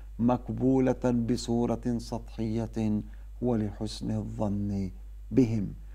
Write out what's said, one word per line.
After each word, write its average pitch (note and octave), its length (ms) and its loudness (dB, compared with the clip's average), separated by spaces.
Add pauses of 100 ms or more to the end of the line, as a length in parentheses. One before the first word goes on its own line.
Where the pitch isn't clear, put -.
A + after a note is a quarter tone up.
(200)
مقبولة B2 1120 4
بصورة A#2+ 680 2
سطحية A2 1040 -2 (400)
ولحسن A2 680 -2
الظن G2+ 800 -2 (400)
بهم، A2 420 4 (200)